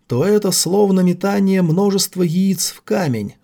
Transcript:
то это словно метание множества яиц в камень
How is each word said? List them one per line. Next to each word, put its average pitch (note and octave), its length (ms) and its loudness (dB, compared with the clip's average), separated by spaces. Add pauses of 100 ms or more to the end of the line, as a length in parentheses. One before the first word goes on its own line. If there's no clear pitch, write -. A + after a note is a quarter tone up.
то B2 180 -2
это G#3 260 2
словно F#3+ 500 2
метание F#3+ 640 0
множества F#3 600 0
яиц F#3 480 0
в - 120 -18
камень C3 600 -4